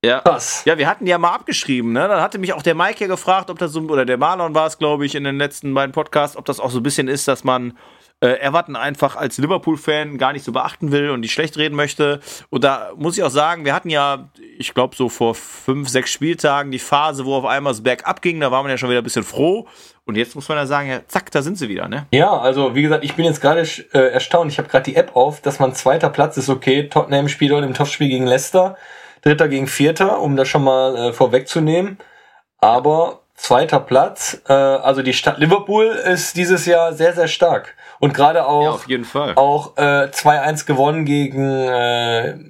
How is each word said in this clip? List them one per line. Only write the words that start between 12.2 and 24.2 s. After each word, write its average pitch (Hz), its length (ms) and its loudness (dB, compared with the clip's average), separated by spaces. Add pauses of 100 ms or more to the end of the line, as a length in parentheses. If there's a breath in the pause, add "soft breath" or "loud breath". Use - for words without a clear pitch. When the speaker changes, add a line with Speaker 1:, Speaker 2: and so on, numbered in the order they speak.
Speaker 1:
Und 127 140 -4
da 120 320 0
muss 170 200 -6
ich 196 80 -2
auch 147 60 0
sagen, 151 340 0
wir 139 120 0
hatten 175 160 -6
ja, 143 380 -2 (280)
ich - 160 -10
glaub, 127 220 0
so 127 120 -2
vor 113 280 0
fünf, - 520 -6
sechs 131 240 -2
Spieltagen 143 600 -2
die 127 80 -8
Phase, 143 460 -2
wo 135 100 -2
auf 131 100 -2
einmal 139 280 0
es 107 100 -10
bergab 127 400 -2
ging, 165 160 -2
da 143 100 0
war 131 140 0
man 139 80 -4
ja 127 80 -4
schon 123 100 -4
wieder 123 120 2
ein - 20 -8
bisschen 117 200 -4
froh. 180 440 -2 (380 soft breath)
Und 104 120 -4
jetzt 120 160 -4
muss 143 160 -16
man 151 80 -2
ja 143 80 -2
sagen, 143 240 -2
ja, 131 180 -6
zack, - 220 -6
da 143 140 0
sind 180 160 -6
sie 127 100 -6
wieder, 87 180 -6
ne? 135 240 -8
Speaker 2:
Ja, 170 240 4
also 131 380 0
wie 139 80 0
gesagt, 151 220 2
ich 147 100 -6
bin 165 120 0
jetzt 156 140 0
gerade 160 220 2
sch-, - 320 -6
äh, 131 180 6
erstaunt. 147 400 0